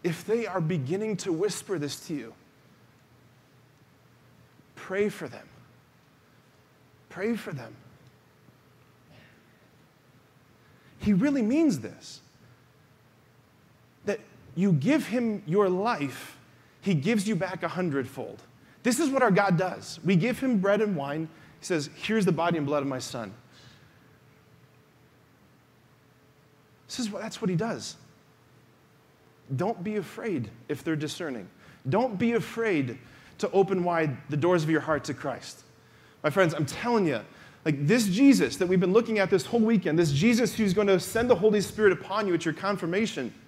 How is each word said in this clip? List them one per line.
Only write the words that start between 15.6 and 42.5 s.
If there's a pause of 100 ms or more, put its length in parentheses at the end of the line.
life, (420)
he
gives
you
back
a
hundredfold. (420)
This
is
what
our
God
does.
We
give
him
bread
and
wine. (300)
He
says,
"Here's
the
body
and
blood
of
my
son." (3500)
This
is
what,
that's
what
he
does. (1600)
Don't
be
afraid (200)
if
they're
discerning. (400)
Don't
be
afraid (400)
to
open
wide (120)
the
doors
of
your
heart
to
Christ. (600)
My
friends,
I'm
telling
you, (440)
like,
this
Jesus
that
we've
been
looking
at
this
whole
weekend,
this
Jesus
who's
gonna
send
the
Holy
Spirit
upon
you
at
your